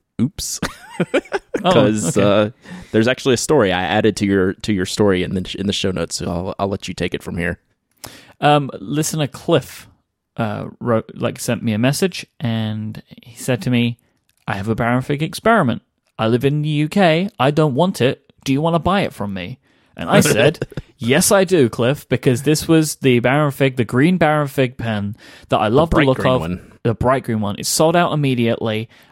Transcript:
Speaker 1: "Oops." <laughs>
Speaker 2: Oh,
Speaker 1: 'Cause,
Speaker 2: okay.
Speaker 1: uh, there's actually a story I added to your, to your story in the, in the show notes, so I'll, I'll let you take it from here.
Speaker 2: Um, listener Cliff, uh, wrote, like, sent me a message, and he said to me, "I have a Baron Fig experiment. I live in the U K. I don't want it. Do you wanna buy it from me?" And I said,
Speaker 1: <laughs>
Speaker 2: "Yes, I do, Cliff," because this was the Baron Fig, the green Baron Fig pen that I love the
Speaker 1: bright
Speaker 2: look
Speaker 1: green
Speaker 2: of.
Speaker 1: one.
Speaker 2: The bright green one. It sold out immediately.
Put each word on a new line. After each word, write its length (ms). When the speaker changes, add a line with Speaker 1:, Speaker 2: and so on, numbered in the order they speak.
Speaker 1:
"Oops." 440
<laughs> 40
Speaker 2:
Oh, 100
Speaker 1:
'Cause, 420
Speaker 2:
okay. 340
Speaker 1:
uh, 220
there's 160
actually 260
a 40
story 360
I 80
added 360
to 100
your, 260
to 180
your 140
story 380
in 100
the, 240
in 80
the 80
show 160
notes, 280
so 120
I'll, 300
I'll 80
let 200
you 60
take 220
it 80
from 120
here. 240
Speaker 2:
Um, 300
listener 460
Cliff, 640
uh, 300
wrote, 360
like, 240
sent 240
me 100
a 60
message, 480
and 640
he 120
said 280
to 80
me, 260
"I 60
have 160
a 60
Baron 260
Fig 220
experiment. 580
I 80
live 180
in 160
the 80
U 200
K. 380
I 100
don't 240
want 280
it. 300
Do 80
you 80
wanna 180
buy 220
it 120
from 200
me?" 240
And 160
I 80
said, 400
Speaker 1:
<laughs> 180
Speaker 2:
"Yes, 320
I 120
do, 260
Cliff," 380
because 360
this 240
was 300
the 220
Baron 300
Fig, 280
the 60
green 360
Baron 280
Fig 300
pen 380
that 80
I 120
love 200
the 60
Speaker 1:
bright 120
Speaker 2:
look 120
Speaker 1:
green 140
Speaker 2:
of. 80
Speaker 1:
one. 300
Speaker 2:
The 100
bright 300
green 180
one. 160
It 80
sold 300
out 180
immediately. 760